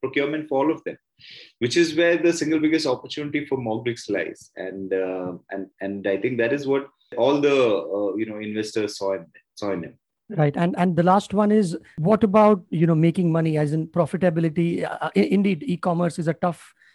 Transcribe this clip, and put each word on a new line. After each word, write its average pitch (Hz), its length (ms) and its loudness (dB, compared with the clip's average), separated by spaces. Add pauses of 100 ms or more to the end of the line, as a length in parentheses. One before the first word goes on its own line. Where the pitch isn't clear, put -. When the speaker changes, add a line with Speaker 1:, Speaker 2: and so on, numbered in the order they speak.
Speaker 1:
procurement 147 480 -4
for 139 160 0
all 160 60 2
of 147 120 -4
them, - 140 -10 (600)
which 123 180 0
is 160 180 2
where 170 220 4
the 165 160 2
single 160 260 0
biggest 156 280 2
opportunity 147 580 -4
for 135 140 -2
Moglix 120 500 -6
lies. 90 460 -6
And, 95 360 -8
uh, 92 420 -2 (180)
and, 95 160 -8 (140)
and 98 260 -6
I 98 100 0
think 127 220 -2
that 117 120 2
is 143 140 -4
what 135 220 0 (300)
all 139 220 2
the, 143 160 2
uh, 101 600 0
you 107 100 -2
know, 107 140 -10
investors 107 580 -4
saw 98 160 -2
in, 92 140 -8 (260)
saw 101 200 -6
in 87 100 -6
him. - 160 -16 (280)
Speaker 2:
Right. 151 300 0
And, 175 220 0
and 180 160 0
the 165 80 -2
last 190 320 2
one 208 160 2
is, 202 260 2 (220)
what 214 240 2
about, 208 480 6
you 170 160 4
know, 165 80 4
making 165 360 2
money 160 280 0
as 147 140 0
in 160 140 -2
profitability? 170 960 0
Uh, 156 320 -6
i-, 190 40 4
indeed, 196 480 2
e-commerce 175 500 0
is 160 100 -2
a 165 60 0
tough - 400 -4 (200)